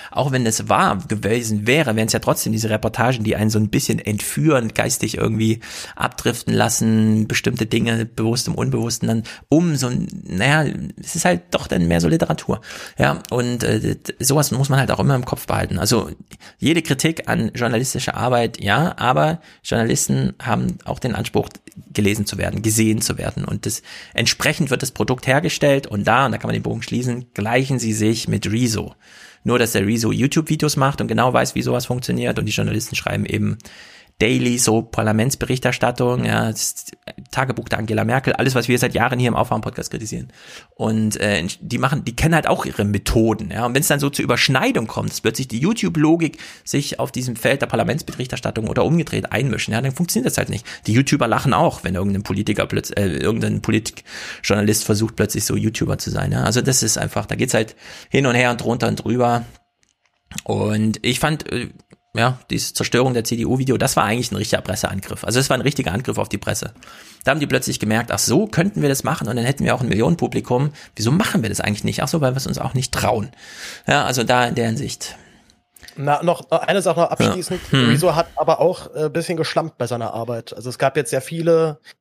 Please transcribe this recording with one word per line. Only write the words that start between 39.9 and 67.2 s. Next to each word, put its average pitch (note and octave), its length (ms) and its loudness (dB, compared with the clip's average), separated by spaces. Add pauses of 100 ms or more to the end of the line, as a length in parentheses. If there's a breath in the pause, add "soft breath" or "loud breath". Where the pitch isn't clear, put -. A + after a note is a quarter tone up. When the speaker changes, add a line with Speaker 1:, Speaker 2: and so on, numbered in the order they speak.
Speaker 1:
kritisieren. A2+ 400 -8 (440 loud breath)
Und, A2 420 0
äh, G2+ 260 2 (200)
die - 160 -4
machen, C#3+ 260 0
die A2+ 100 -6
kennen D#3+ 200 4
halt D#3 120 2
auch - 200 0
ihre - 180 -2
Methoden, G#2+ 640 2
ja. A2 140 -4
Und B2 100 -2
wenn's C#3 140 2
dann C#3+ 100 2
so C#3+ 120 0
zur - 120 -4
Überschneidung C3 680 2
kommt, G#2+ 200 -4
dass - 140 -8
plötzlich A#2 260 0
die A2 100 -6
YouTube-Logik E3 800 2 (280 loud breath)
sich - 360 -4
auf B2+ 120 -4
diesem B2+ 220 -4
Feld B2+ 280 0
der - 60 -2
Parlamentsberichterstattung A#2 1000 -4
oder A#2 160 2
umgedreht C#3+ 480 0
einmischen, A#2+ 400 -2
ja, A2+ 80 0
dann C3+ 120 -2
funktioniert G3 380 0
das - 60 -4
halt - 140 -2
nicht. - 160 -6 (200 loud breath)
Die G#2 60 0
YouTuber B2+ 340 4
lachen A#2 280 2
auch, D3 280 2
wenn F#2 120 -2
irgendein G2 280 0
Politiker G2+ 440 0
plötz-, - 240 -4
äh, G2+ 160 0
irgendein G#2 560 0
Politikjournalist - 1200 0
versucht, G#2+ 320 0
plötzlich A2 300 0
so A2 100 -2
YouTuber G#2 400 0
zu - 140 -6
sein, F#2 200 -2
ja. A#2+ 140 0
Also B2 160 2
das - 220 2
ist A2+ 160 0
einfach, G#2 260 -2
da G#2+ 120 -4
geht's A#2+ 180 0
halt A2+ 200 0 (360 loud breath)
hin C3+ 160 2
und B2 80 2
her B2 160 4
und A2+ 100 -2
drunter A2+ 280 0
und A2 140 -2
drüber. A#2+ 440 0 (1000)
Und G#2+ 580 0
ich B2+ 180 0
fand, D#3 300 -2
äh, A#2+ 200 -6 (420)
ja, A#2+ 280 0 (100)
diese - 240 -4
Zerstörung B2 400 2
der A#2 80 0
C-D-U-Video, B2+ 540 0
das A#2 200 2
war - 60 4
eigentlich A#2 300 0
ein G2 40 -4
richtiger - 260 0
Presseangriff. - 600 -4
Also A2+ 160 2
es C#3 100 2
war C3+ 80 2
ein B2+ 40 -2
richtiger - 320 0
Angriff - 260 -2
auf - 100 -2
die G2+ 100 -4
Presse. - 360 -6 (480 loud breath)